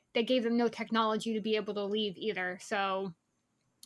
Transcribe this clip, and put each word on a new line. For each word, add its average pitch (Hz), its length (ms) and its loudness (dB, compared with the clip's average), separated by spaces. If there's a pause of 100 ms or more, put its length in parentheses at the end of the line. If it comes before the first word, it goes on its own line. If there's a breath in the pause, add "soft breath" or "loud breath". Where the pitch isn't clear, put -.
(140)
they 240 100 4
gave 254 180 4
them 233 140 2
no 240 120 4
technology 220 680 0
to 220 80 0
be 214 140 2
able 208 180 -2
to 202 100 -2
leave 202 320 -2
either. 190 460 -4
So 196 500 -2 (720)